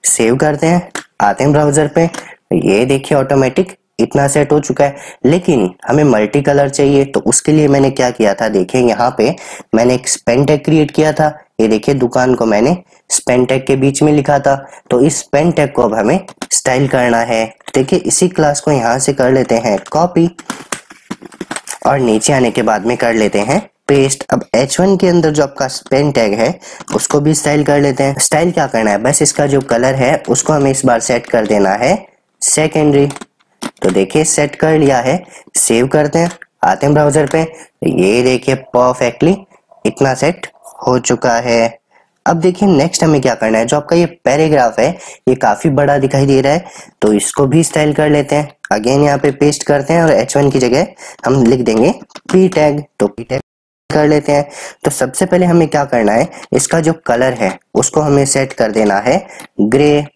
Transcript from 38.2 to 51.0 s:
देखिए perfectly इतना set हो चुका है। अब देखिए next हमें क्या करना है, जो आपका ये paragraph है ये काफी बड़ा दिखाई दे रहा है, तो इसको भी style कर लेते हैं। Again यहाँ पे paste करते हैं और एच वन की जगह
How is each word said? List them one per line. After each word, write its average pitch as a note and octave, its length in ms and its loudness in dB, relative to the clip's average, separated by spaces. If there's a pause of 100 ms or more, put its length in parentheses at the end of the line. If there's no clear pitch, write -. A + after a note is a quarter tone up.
देखिए B2+ 320 0
perfectly B2+ 840 0 (480)
इतना C3 300 0
set D#3 320 -4 (400)
हो B2+ 140 2
चुका A#2+ 360 -2
है। A#2 420 0 (480)
अब E3+ 100 0
देखिए F3+ 320 0
next E3 360 0
हमें D3+ 160 2
क्या B2 140 0
करना A2 240 -2
है, A#2 80 0
जो D3 100 0
आपका D3 200 -2
ये E3+ 100 2 (180)
paragraph C#3 560 2
है C#3 100 2 (380)
ये B2+ 80 2
काफी A#2 340 0
बड़ा C#3+ 280 0
दिखाई C3+ 280 0
दे C3+ 140 4
रहा C#3 120 0
है, F3 120 -2 (360)
तो G#2+ 120 2
इसको C3 340 0
भी D#3 180 2
style D3+ 300 -2
कर D3+ 160 0
लेते D3 260 0
हैं। D3 180 -4 (180)
Again B2+ 320 2
यहाँ C#3+ 140 2
पे C#3+ 140 0
paste C#3+ 300 0
करते C#3+ 300 0
हैं E3+ 100 2
और D#3+ 100 4
एच - 240 0
वन C#3+ 140 4
की C#3 80 0
जगह B2 280 2 (400)